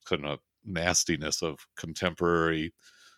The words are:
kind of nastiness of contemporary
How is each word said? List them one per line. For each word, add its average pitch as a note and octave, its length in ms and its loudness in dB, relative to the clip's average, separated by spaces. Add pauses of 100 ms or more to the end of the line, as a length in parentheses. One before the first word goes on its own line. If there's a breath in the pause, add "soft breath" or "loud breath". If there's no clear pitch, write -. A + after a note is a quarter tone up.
kind D#2 200 -2
of D2 140 -4 (260)
nastiness E2+ 760 0
of D#2 240 -4 (100)
contemporary E2 960 0 (460 soft breath)